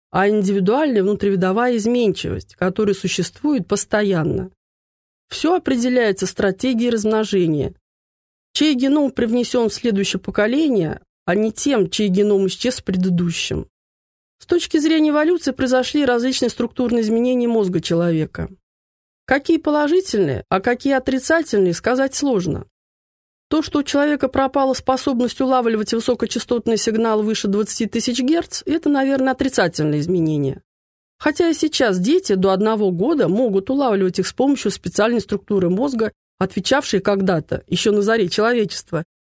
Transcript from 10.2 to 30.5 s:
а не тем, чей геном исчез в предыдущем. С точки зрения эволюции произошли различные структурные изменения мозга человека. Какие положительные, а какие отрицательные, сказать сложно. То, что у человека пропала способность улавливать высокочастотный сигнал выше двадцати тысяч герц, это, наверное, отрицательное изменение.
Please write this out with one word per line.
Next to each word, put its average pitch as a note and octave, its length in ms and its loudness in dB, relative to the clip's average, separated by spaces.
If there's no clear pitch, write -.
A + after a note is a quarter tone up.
а F3+ 100 0
не G#3+ 160 0
тем, A3 380 0
чей G#3 180 -2
геном G3 400 2
исчез G3+ 300 -2
в - 60 -12
предыдущем. F3 840 -2
С - 60 -20
точки E4+ 320 0
зрения D#4 320 4
эволюции D4+ 420 0
произошли B3+ 540 0
различные B3 440 0
структурные A#3 520 -2
изменения A#3+ 460 0
мозга G3 340 0
человека. E3 680 -2
Какие C#4+ 320 2
положительные, D4 920 0
а F#3+ 120 0
какие B3 320 0
отрицательные, C4 800 0
сказать B3+ 420 -2
сложно. F3+ 500 -2
То, D#4 120 0
что - 180 -2
у C#4 40 -2
человека C#4+ 440 0
пропала C4+ 460 0
способность B3+ 680 -2
улавливать A#3 520 0
высокочастотный A#3 840 -2
сигнал A3 440 0
выше G#3+ 260 -2
двадцати G#3 380 -2
тысяч A#3+ 360 -4
герц, D#4+ 440 -2
это, D#4 240 -2
наверное, C4+ 440 2
отрицательное D#3+ 640 0
изменение. D#3 640 0